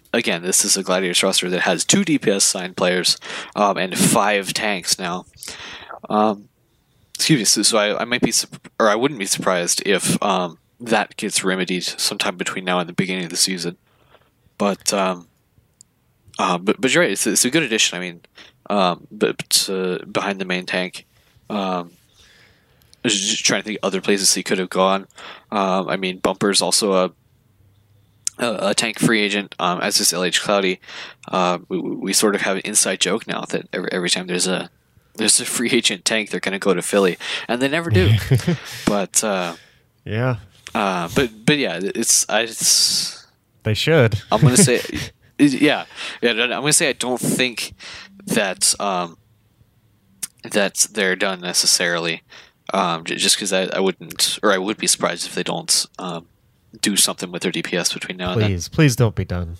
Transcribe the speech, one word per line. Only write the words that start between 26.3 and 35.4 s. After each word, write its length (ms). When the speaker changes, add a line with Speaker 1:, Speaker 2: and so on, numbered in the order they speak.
Speaker 1:
also 320
a, 180
a, 320
a 60
tank 240
free 220
agent, 360
um, 240
as 180
is 140
L 100
H 180
Cloudy. 380
Uh, 300
we, 120
we, 160
we 180
sort 220
of 60
have 160
an 80
inside 340
joke 280
now 180
that 280
every, 180
every 180
time 180
there's 200
a, 220
there's 240
a 60